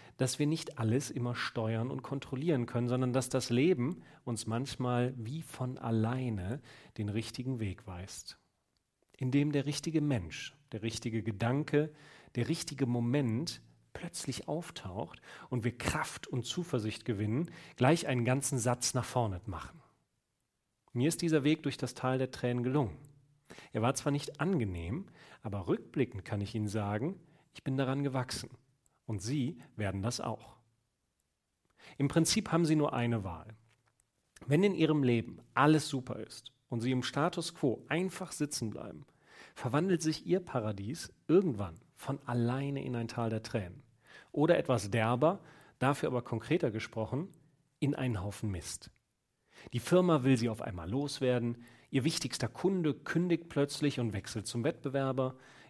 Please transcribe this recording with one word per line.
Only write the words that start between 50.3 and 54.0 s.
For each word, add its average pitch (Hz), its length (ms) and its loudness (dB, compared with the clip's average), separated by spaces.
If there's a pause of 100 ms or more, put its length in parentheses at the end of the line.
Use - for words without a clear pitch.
Sie 117 120 2
auf 110 120 -4
einmal 87 300 -6
loswerden, 123 760 0 (240)
Ihr 131 160 2
wichtigster 147 440 0
Kunde 175 460 0
kündigt 170 540 0
plötzlich 143 520 0